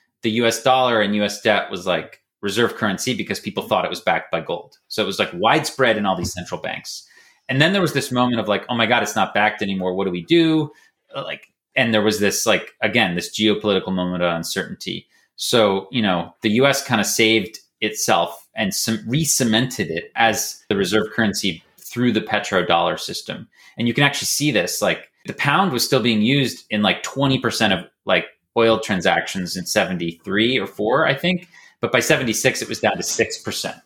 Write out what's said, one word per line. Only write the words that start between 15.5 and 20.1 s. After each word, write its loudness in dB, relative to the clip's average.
you -4
know, -2
the 0
U 4
S 0
kinda 0
saved 2
itself -2
and -2
cem-, -4
re-cemented 0
it -6